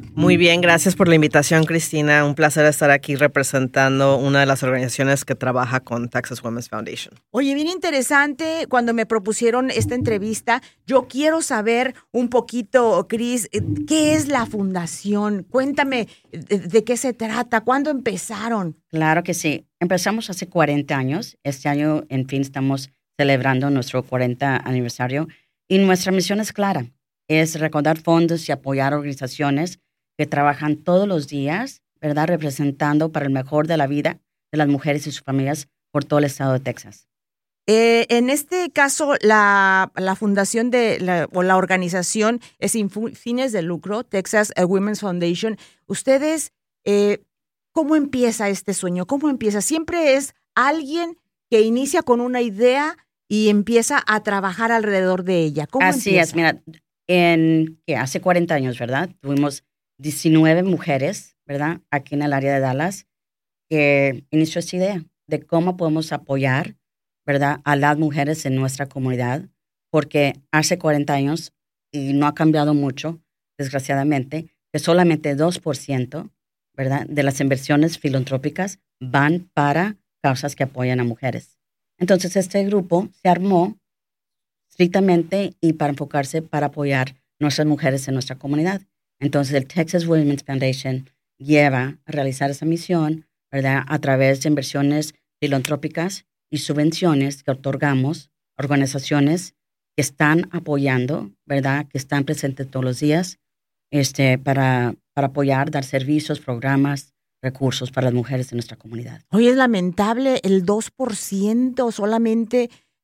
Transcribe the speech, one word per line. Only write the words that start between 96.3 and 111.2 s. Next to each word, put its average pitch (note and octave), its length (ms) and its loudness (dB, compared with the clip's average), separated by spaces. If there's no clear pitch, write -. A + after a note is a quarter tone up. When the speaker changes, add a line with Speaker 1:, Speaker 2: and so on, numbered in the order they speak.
Speaker 3:
y D3 80 -6
subvenciones D3 840 0
que C3+ 100 -2
otorgamos C#3 800 -2
a C#3+ 80 -8
organizaciones C#3+ 920 0
que D3+ 60 0
están D#3+ 480 0
apoyando, C#3 800 -2
¿verdad? C#3 400 -2
Que C#3 120 -8
están C#3 260 -2
presentes C#3 440 -6
todos C3 160 -4
los B2+ 140 -2
días, D#3+ 400 0
este, C3+ 460 2
para, C3 580 0
para C#3 140 0
apoyar, C#3 420 0
dar C#3+ 140 -4
servicios, D3 560 -2
programas, C#3 720 -2
recursos B2+ 460 -4
para B2+ 160 0
las A#2+ 80 0
mujeres B2 360 -4
de B2 60 -8
nuestra A#2 200 -10
comunidad. A#2 440 -14
Speaker 2:
Oye, A#3+ 200 6
es B3+ 60 4
lamentable A#3 840 2
el F#3+ 220 2
dos G#3 260 -2
por B3 240 -6
ciento A#3 800 -2